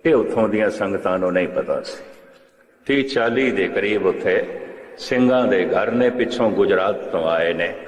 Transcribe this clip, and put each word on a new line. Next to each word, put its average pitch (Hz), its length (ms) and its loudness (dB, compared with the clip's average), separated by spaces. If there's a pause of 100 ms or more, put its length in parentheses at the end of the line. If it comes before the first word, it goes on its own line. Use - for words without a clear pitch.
ਇਹ 160 100 6
ਉੱਥੋਂ 110 340 2
ਦੀਆਂ 107 200 2
ਸੰਗਤਾਂ 95 500 -2
ਨੂੰ 90 140 0
ਨਹੀਂ 90 140 2
ਪਤਾ - 340 -4
ਸੀ। - 220 -14 (800)
ਤੀਹ 139 180 0
ਚਾਲੀ 120 480 0
ਦੇ 95 160 0
ਕਰੀਬ 98 380 -2
ਉੱਥੇ - 540 0 (380)
ਸਿੰਘਾਂ 127 500 2
ਦੇ 92 180 2
ਘਰ 95 260 0
ਨੇ, 123 180 2
ਪਿੱਛੋਂ 117 420 0
ਗੁਜਰਾਤ 95 440 2
ਤੋਂ 82 340 -4
ਆਏ 82 240 0
ਨੇ 85 220 -4 (120)